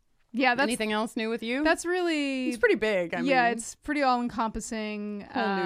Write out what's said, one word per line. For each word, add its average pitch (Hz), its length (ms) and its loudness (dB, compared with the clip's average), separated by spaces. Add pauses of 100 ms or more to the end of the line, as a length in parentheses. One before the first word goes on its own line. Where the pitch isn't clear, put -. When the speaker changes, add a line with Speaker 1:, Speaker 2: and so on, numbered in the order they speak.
(320)
Speaker 1:
yeah, 247 240 2
that's 202 100 2
Speaker 2:
anything 220 240 -2
else 214 260 -2
new 226 140 -2
with 226 140 -4
you? 247 180 -2
Speaker 1:
that's 320 240 2
really 302 640 0
Speaker 2:
It's 240 100 -4
pretty 415 160 4
big. 190 400 0
I 175 60 -2
Speaker 1:
yeah, 254 240 4
Speaker 2:
mean, 233 80 4
Speaker 1:
it's 233 240 -8
pretty 294 260 -2
all-encompassing. 220 1300 -2
Speaker 2:
whole 196 240 0
new 185 100 0